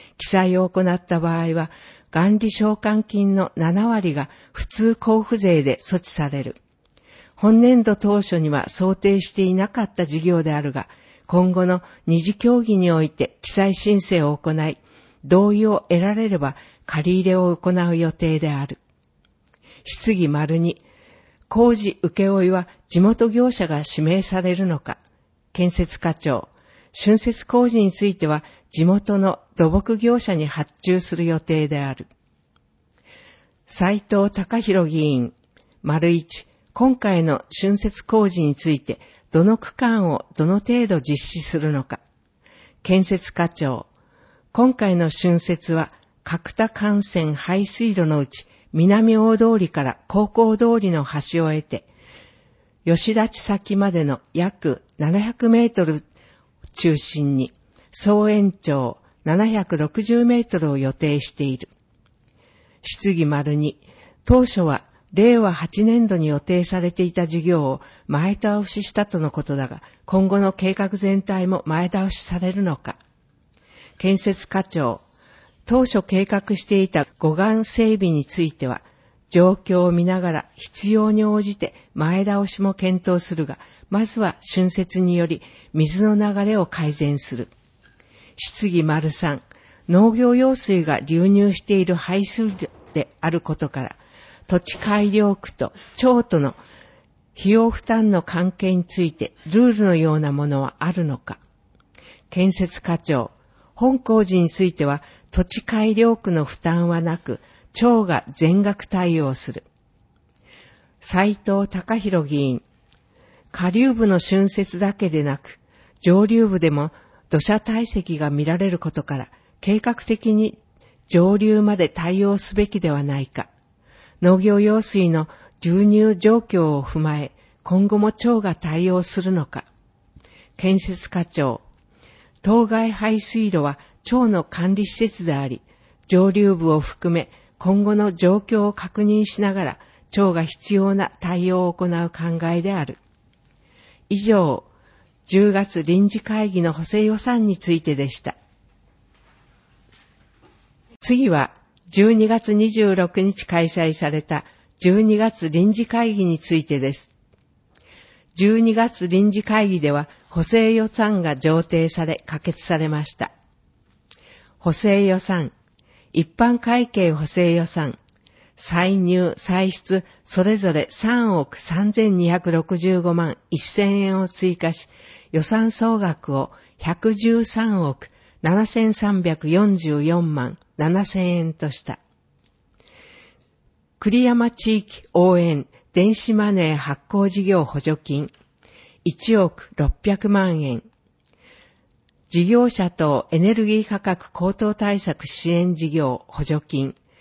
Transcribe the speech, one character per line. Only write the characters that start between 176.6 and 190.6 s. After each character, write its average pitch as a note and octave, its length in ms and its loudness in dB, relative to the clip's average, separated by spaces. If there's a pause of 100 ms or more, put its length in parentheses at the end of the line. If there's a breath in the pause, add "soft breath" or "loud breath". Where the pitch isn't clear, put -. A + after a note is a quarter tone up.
百 F#3+ 360 -2
十 A3+ 300 0
三 G#3+ 380 -2
億 - 280 -6 (320 soft breath)
七 F#3 220 2
千 A3 300 0
三 G3+ 280 0
百 D#3+ 280 -2
四 G3 260 4
十 D3+ 260 -2
四 E3 320 0
万 B2 220 -6 (200)
七 F3 280 0
千 F#3 320 -4
円 E3 160 -4
と D#3 180 -8
し - 120 -14
た。 - 160 -14 (2000 soft breath)
栗 A#3 240 2
山 A#3+ 280 2
地 A3 280 -2
域 - 240 -12 (100)
応 F3+ 260 4
援 E3 280 0 (260 soft breath)
電 G3+ 220 4
子 - 180 -4
マ G#3 200 2
ネ E3 220 2
ー - 20 -2
発 C#3 320 -8
行 G3+ 200 0
事 G3 140 -4
業 F3+ 220 2
補 C#3 160 -8
助 D#3 220 -2
金、 C#3+ 280 -6 (720 soft breath)
一 G#3+ 340 0
億 - 400 0
六 C#3+ 160 0 (100)
百 G3+ 260 -2
万 F#3 340 2